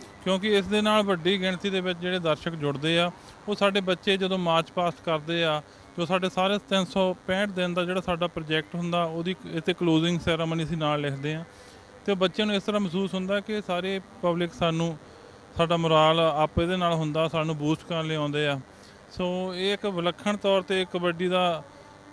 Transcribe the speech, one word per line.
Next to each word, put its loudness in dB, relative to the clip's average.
ਕਿਉਂਕਿ 2
ਇਸ 2
ਦੇ 2
ਨਾਲ 4
ਵੱਡੀ 0
ਗਿਣਤੀ -2
ਦੇ -2
ਵਿੱਚ -4
ਜਿਹੜੇ -2
ਦਰਸ਼ਕ -2
ਜੁੜਦੇ 0
ਆ, 2
ਉਹ -2
ਸਾਡੇ 2
ਬੱਚੇ 0
ਜਦੋਂ 0
ਮਾਰਚ 2
ਪਾਸਟ 0
ਕਰਦੇ 0
ਆ, 0
ਜੋ 0
ਸਾਡੇ 0
ਸਾਰੇ 0
ਤਿੰਨ 0
ਸੌ 0
ਪੈਂਹਠ 0
ਦਿਨ -2
ਦਾ 0
ਜਿਹੜਾ -2
ਸਾਡਾ -2
ਪ੍ਰੋਜੈਕਟ -4
ਹੁੰਦਾ, -2
ਉਹਦੀ -4
ਇੱਥੇ -2
ਕਲੋਜ਼ਿੰਗ 2
ਸੈਰਾਮਨੀ -2
ਅਸੀਂ -4
ਨਾਲ 0
ਲਿਖਦੇ -4
ਆ। -8
ਤੇ 2
ਬੱਚਿਆਂ 0
ਨੂੰ 0
ਇਸ -2
ਤਰ੍ਹਾਂ 0
ਮਹਿਸੂਸ -2
ਹੁੰਦਾ -2
ਕਿ -4
ਸਾਰੇ -2
ਪਬਲਿਕ 0
ਸਾਨੂੰ, 0
ਸਾਡਾ 4
ਮੋਰਲ 6
ਅਪ 0
ਇਹਦੇ 0
ਨਾਲ 2
ਹੁੰਦਾ, 0
ਸਾਨੂੰ -2
ਬੂਸਟ 0
ਕਰਨ -4
ਲਈ -2
ਆਉਂਦੇ 0
ਆ। 0
ਸੋ -4
ਇਹ 0
ਇੱਕ -4
ਵਿਲੱਖਣ -2
ਤੌਰ 4
'ਤੇ 0
ਕਬੱਡੀ 0
ਦਾ 2